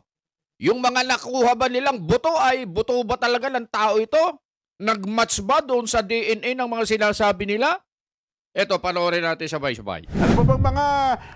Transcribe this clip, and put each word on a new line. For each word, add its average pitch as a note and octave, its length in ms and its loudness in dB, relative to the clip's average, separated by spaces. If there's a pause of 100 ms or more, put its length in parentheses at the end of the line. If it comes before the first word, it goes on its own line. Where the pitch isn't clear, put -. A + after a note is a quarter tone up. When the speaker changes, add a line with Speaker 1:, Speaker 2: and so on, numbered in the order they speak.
(640)
Speaker 1:
Yung G#3 160 2
mga B3+ 240 0
nakuha B3 560 0
ba B3+ 80 2
nilang B3+ 320 0
buto G#3 400 0
ay C4 240 2
buto A3 400 -4
ba A#3 160 -4
talaga B3 320 -2
ng A#3+ 160 -4
tao G#3+ 320 0
ito? C#4 400 2 (400)
Nag-match G#3+ 640 -2
ba B3+ 160 2
doon B3 320 0
sa A3 160 0
D A3 320 -2
N - 80 -8
A A#3+ 80 -2
ng B3 160 -4
mga A3+ 160 -2
sinasabi G#3 640 0
nila? C4+ 320 0 (720)
Eto, G3 240 0
panoorin F3 480 0
natin D#3+ 240 -4
sabay-sabay. A2 560 -6
Speaker 2:
Ano - 320 2
ba - 160 6
bang - 80 2
mga C#4+ 240 2 (500)